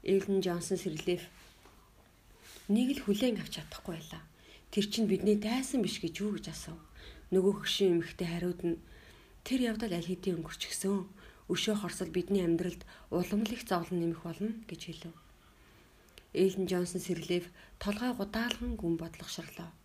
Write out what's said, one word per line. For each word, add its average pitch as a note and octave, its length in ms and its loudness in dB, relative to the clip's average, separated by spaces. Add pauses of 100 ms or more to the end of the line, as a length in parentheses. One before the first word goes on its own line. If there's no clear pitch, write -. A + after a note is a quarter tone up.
Эллен G3 400 4
Джонсон F3 320 0
Сирлиф F3 480 -2 (1400)
нэг A#3+ 200 6 (120)
л - 80 -10
хүлээн G3+ 320 2
авч - 160 -8
чадахгүй - 400 -10
байлаа. - 280 -12 (440)
"Тэр G3+ 240 2
чинь A3 160 2
бидний G3+ 320 4
дайсан B3 400 0
биш - 240 -2
гэж D#3+ 160 -4
юу?" G#3 160 0
гэж E3 160 -8
асуув. E3 280 -10 (520)
Нөгөө F#3+ 220 6 (100)
хөгшин F#3 320 4
эмэгтэй E3+ 320 0
хариуд F3 400 -2
нь, E3+ 140 0 (680)
"Тэр B3+ 120 2 (120)
явдал G#3+ 240 -2
аль E3+ 80 -2
хэдийн F3 400 -2
өнгөрчихсөн. F#3+ 640 -2 (400)
Өшөө G#3 320 2
хорсол F3 320 -4
бидний F#3 320 2
амьдралд E3+ 400 2 (240)
улам F3+ 400 2
л A#3 80 -4
их - 80 -10
зовлон F3 400 0
нэмэх E3 240 -2
болно" G3+ 240 -4 (160)
гэж D#3+ 160 -12
хэлв. E3 320 -12 (1200)
Эллен F#3 320 4
Джонсон F3+ 320 0
Сирлиф F3 480 -2 (320)
толгой G#3 400 0
гудаалган A#3 560 -2
гүн E3 240 -2
бодлогошрлоо. E3 720 -10 (140)